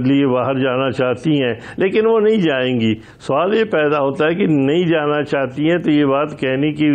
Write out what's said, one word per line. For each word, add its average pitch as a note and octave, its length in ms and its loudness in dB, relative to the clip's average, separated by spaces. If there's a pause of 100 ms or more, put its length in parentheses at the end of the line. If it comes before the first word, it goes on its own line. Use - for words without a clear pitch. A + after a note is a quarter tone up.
लिए C#3 200 2
बाहर B2+ 320 0
जाना C3 320 -2
चाहती B2+ 480 -2
हैं, A#2+ 200 -2 (200)
लेकिन G3 280 0
वो A3+ 120 2
नहीं G#3+ 200 2
जाएंगी। B2+ 560 0 (260)
सवाल E3+ 340 -2
ये A3 100 2
पैदा D3+ 340 0
होता C#3+ 280 0
है E3+ 80 0
कि F#3+ 120 0
नहीं D3+ 400 2
जाना D3 360 0
चाहती C#3 460 -2
हैं, E3+ 140 2
तो E3 80 0
ये D3 160 4
बात C#3+ 260 0
कहने C#3 400 -2
की D3 220 0